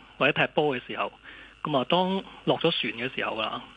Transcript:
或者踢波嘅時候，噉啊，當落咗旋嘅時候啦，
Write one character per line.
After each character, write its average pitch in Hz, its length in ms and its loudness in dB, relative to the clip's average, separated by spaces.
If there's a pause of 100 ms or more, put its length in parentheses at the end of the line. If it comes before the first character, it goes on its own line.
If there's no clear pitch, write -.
(180)
或 131 120 4
者 156 40 2
踢 147 200 2
波 151 220 2
嘅 123 120 -6
時 107 100 -8
候， 123 140 -4 (520)
噉 151 140 0
啊， 123 100 2
當 185 360 2 (220)
落 139 120 4
咗 165 140 2
旋 - 220 -2
嘅 123 200 -6
時 - 100 -4
候 107 160 -4
啦， 110 220 -4 (160)